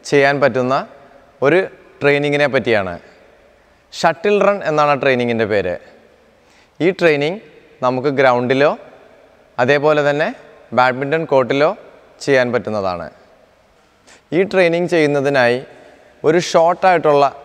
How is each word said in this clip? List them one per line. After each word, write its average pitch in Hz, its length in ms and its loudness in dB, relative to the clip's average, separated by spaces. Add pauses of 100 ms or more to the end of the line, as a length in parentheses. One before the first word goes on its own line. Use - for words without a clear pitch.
(100)
ചെയ്യാൻ 143 320 2
പറ്റുന്ന 127 320 0 (720)
ഒരു 160 140 4 (400)
ട്രെയിനിങ്ങിനെ 143 540 0
പറ്റിയാണ്. 104 400 -2 (1040)
ഷട്ടിൽ 185 460 0
റൺ 202 120 0 (120)
എന്നാണ് 147 240 2
ആ 135 100 -2
ട്രെയിനിങ്ങിൻ്റെ 120 480 0
പേര്. 90 240 -2 (1080)
ഈ 185 40 4 (120)
ട്രെയിനിങ് 156 360 0 (480)
നമുക്ക് 127 260 -2 (100)
ഗ്രൗണ്ടിലോ 131 500 2 (840)
അതേപോലെ 143 420 2 (100)
തന്നെ 156 200 -2 (500)
ബാഡ്മിൻ്റൺ 135 420 -2 (120)
കോർട്ടിലോ 139 360 2 (560)
ചെയ്യാൻ 131 300 2
പറ്റുന്നതാണ്. 95 520 -6 (1300)
ഈ 190 40 2 (120)
ട്രെയിനിങ് 175 420 0
ചെയ്യുന്നതിനായി 139 640 0 (680)
ഒരു 156 100 2 (140)
ഷോർട്ടായിട്ടുള്ള 165 720 2 (200)